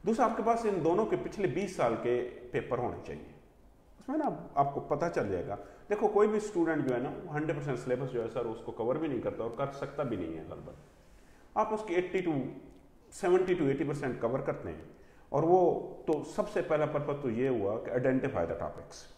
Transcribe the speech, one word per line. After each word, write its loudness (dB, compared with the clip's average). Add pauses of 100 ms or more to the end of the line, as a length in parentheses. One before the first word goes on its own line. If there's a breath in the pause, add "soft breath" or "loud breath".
दूसरा, 4
आपके 0
पास 2
इन 0
दोनों 4
के 2
पिछले -2
बीस -2
साल 2
के 2
पेपर -4
होने -4
चाहिए, -10 (720)
उसमें -2
ना -2
आपको 2
पता 0
चल 0
जाएगा। -2 (340 loud breath)
देखो, 2
कोई 6
भी 2
स्टूडेंट 0
जो 2
है 0
ना, -4
वो -8
हंड्रेड 0
परसेंट -2
सिलेबस 0
जो -2
है -2
सर, -4
उसको -6
कवर 0
भी -2
नहीं -2
करता -4
और -4
कर 0
सकता -6
भी -2
नहीं -4
है -10
गलबन। -12 (840 soft breath)
आप 2
उसकी -4
एटी 0
to, 0 (720)
सेवेंटी 4
to 0
एटी 2
परसेंट -2
कवर 0
करते -4
हैं, -12 (420 loud breath)
और 2
वो 8 (460)
तो 2
सबसे -2
पहला 2
पर्पस -2
तो 0
ये 2
हुआ 2
कि -6
identify 2
the 0
topics। -8 (220)